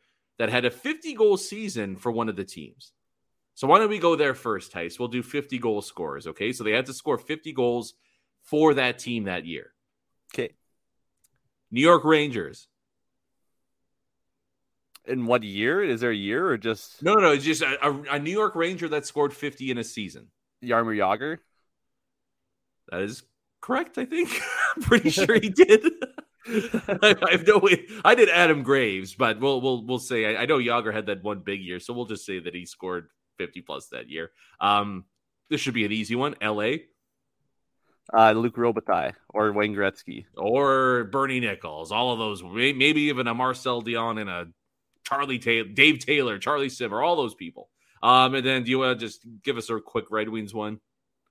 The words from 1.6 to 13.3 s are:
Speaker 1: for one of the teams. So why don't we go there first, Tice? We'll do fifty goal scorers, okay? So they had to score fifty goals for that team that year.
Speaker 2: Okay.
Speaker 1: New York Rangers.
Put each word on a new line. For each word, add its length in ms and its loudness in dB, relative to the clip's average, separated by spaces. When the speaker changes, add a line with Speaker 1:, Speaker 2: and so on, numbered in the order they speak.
Speaker 1:
for 160 -6
one 160 -4
of 80 -8
the 80 -8
teams. 480 -18
So 120 -6
why 120 8
don't 100 4
we 120 -2
go 160 4
there 180 2
first, 380 -6
Tice? 260 -8
We'll 100 -4
do 140 -4
fifty 360 -8
goal 220 -2
scorers, 460 -10
okay? 260 -6
So 120 -10
they 80 0
had 140 0
to 60 -14
score 240 -4
fifty 360 -10
goals 420 -2
for 320 4
that 240 0
team 260 -6
that 220 -6
year. 260 -12
Speaker 2:
Okay. 180 -6
Speaker 1:
New 100 -2
York 240 6
Rangers. 640 0